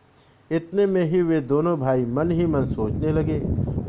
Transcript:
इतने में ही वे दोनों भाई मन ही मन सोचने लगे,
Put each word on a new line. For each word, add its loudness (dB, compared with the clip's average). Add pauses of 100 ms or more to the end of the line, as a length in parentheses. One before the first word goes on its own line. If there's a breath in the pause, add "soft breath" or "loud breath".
(520 soft breath)
इतने 0
में 2
ही 2
वे 2
दोनों 0
भाई 2
मन 0
ही 0
मन 0
सोचने -2
लगे, 0 (480)